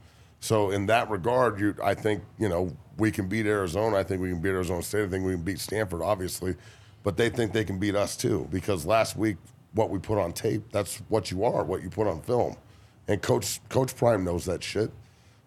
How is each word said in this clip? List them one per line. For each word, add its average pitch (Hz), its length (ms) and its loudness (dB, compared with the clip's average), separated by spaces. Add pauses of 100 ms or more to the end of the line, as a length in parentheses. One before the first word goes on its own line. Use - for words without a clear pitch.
(400)
So 104 300 2
in 98 160 0
that 110 240 2
regard, 110 500 2
you, 101 240 0
I 101 100 4
think, 104 300 0 (140)
you 107 100 2
know, 90 240 0 (260)
we 107 140 2
can 98 160 -2
beat 107 200 -2
Arizona. 101 500 2
I 95 60 4
think 92 180 -2
we 92 80 -2
can 87 100 -2
beat 95 120 0
Arizona 90 320 0
State. 104 200 0
I 98 60 -2
think 95 160 0
we 92 80 0
can 87 80 -2
beat 82 180 -4
Stanford, 92 420 -4
obviously. 90 540 -2 (480)
But 101 140 0
they 117 120 4
think 113 220 0
they 110 140 0
can 98 140 -4
beat 98 160 0
us, 101 200 0
too, 101 340 0
because 87 360 -2
last 107 320 2
week, 104 200 0 (360)
what 110 160 2
we 98 100 -2
put 104 200 0
on 85 120 0
tape, 107 400 -4
that's 101 260 -2 (120)
what 107 220 0
you 92 120 -2
are, 139 200 2
what 92 200 -2
you 90 60 -8
put 104 180 -2
on 82 140 -2
film. 110 340 0 (520)
And 104 140 2
Coach, - 460 0
Coach 131 280 0
Prime 117 280 4
knows - 220 -2
that 87 180 -2
shit. 107 280 -2 (560)